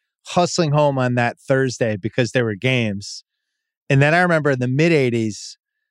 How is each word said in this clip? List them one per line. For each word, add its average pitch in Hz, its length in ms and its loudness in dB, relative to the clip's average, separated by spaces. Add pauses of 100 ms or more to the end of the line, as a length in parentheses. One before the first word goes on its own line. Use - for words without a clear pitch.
(260)
hustling 170 460 0
home 147 260 2
on 123 160 0
that 120 240 0
Thursday 127 580 -2
because 113 360 -4
there 123 120 0
were 110 120 -4
games. 110 680 -4 (680)
And 139 120 4
then 147 120 4
I 175 60 4
remember 160 300 2
in 131 80 0
the 123 100 -2
mid 156 240 2
eighties, 117 640 -2 (340)